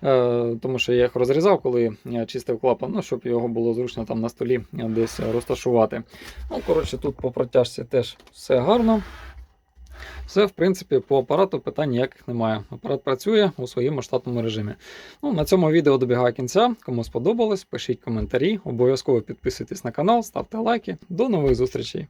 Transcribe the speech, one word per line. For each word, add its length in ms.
е, 580
тому 180
що 140
я 100
їх 120
розрізав, 460
коли 440
я 200
чистив 340
клапан, 360
ну, 60
щоб 220
його 240
було 260
зручно 320
там 160
на 80
столі 320
десь 480
розташувати. 840
Ну, 160
коротше, 300
тут 180
по 160
протяжці 520
теж 340
все 280
гарно. 420
Все, 160
в 60
принципі, 480
по 200
апарату 400
питань 300
ніяких 380
немає. 420
Апарат 340
працює 540
у 100
своєму 340
штатному 400
режимі. 320
Ну, 100
на 120
цьому 260
відео 260
добігає 360
кінця. 420
Кому 180
сподобалось, 600
пишіть 380
коментарі, 640
обов'язково 580
підписуйтесь 640
на 80
канал, 320
ставте 340
лайки. 400
До 200
нових 260
зустрічей! 540